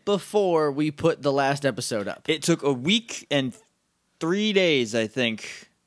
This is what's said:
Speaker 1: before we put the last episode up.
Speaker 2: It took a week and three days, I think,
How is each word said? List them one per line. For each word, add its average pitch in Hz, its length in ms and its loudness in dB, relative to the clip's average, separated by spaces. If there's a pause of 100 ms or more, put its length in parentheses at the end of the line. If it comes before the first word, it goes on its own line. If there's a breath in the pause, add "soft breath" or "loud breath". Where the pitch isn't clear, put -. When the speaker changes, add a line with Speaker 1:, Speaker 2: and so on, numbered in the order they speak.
Speaker 1:
before 185 680 2
we 151 220 -2
put 160 300 0
the 143 100 2
last 139 340 0
episode 107 400 -2
up. - 220 -8
Speaker 2:
It 156 140 -2
took 165 200 0
a 139 100 2
week 165 600 -2
and 135 200 0 (680)
three 202 320 0
days, 147 420 2
I 110 140 0
think, - 600 -4 (180)